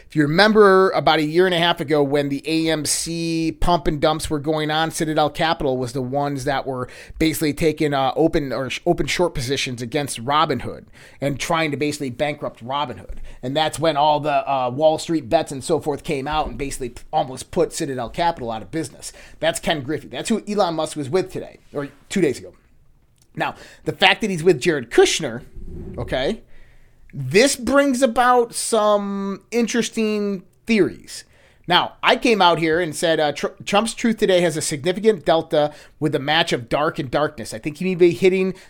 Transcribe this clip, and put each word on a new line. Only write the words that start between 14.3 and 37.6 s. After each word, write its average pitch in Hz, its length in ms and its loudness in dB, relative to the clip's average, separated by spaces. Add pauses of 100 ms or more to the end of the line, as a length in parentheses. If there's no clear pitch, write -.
uh, 127 200 0
Wall 156 260 4
Street 156 320 -4
bets 160 240 0
and 135 100 -10
so 156 160 0
forth 139 260 -6
came 135 220 -4
out 147 220 -2
and 120 80 -10
basically 135 320 -8
p-, - 140 -16 (100)
almost 135 380 -4
put - 240 0
Citadel 127 340 -6
Capital 170 420 -2
out 110 120 -8
of 95 80 -16
business. - 420 -8 (280)
That's 165 200 -2
Ken 160 220 -2
Griffey. 143 260 -6
That's 117 220 -6
who 220 180 0
Elon 196 260 0
Musk 156 220 -4
was 139 140 -6
with 185 200 0
today, - 280 -12 (160)
or 143 140 -6 (200)
two 190 140 0
days 139 160 2
ago. 92 160 -18 (840)
Now, 151 160 -4 (300)
the 156 80 -4
fact 196 300 2
that 214 80 0
he's 165 120 -4
with 165 200 4
Jared 147 280 -2
Kushner, 139 520 2 (560)
okay, 139 420 -4 (720)
this 170 420 2
brings 262 460 2
about 247 540 2
some 202 960 0
interesting 214 960 -2 (220)
theories. 180 580 0 (440)
Now, 165 320 2
I 190 140 8
came 247 260 4
out 170 200 6
here 160 200 2
and 156 140 -4
said, 160 240 2
uh, 147 140 2
Tr-, - 160 -4 (160)
Trump's 220 280 0
truth 226 260 0
today 185 240 4
has 160 140 2
a 143 60 -4
significant 180 600 0
delta 160 500 2 (240)
with 151 140 0
the 147 80 0
match 156 320 0
of 123 160 -4
dark 156 320 0
and 135 100 -8
darkness. 147 420 -4
I 110 60 -10
think 147 200 -8